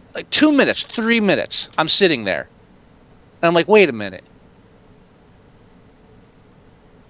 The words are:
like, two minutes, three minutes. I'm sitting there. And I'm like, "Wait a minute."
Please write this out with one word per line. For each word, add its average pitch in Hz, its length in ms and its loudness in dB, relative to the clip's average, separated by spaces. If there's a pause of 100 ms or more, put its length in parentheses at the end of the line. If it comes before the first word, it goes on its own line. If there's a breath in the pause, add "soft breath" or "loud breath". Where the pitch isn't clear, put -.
(140)
like, - 160 -14
two 302 220 2
minutes, 226 320 0
three 233 380 -2
minutes. 160 560 -2
I'm 160 100 0
sitting 156 380 0
there. 87 240 -4 (920)
And 170 60 0
I'm 170 60 0
like, 170 160 0
"Wait 208 180 4
a 131 60 -4
minute." 101 320 -12 (2750)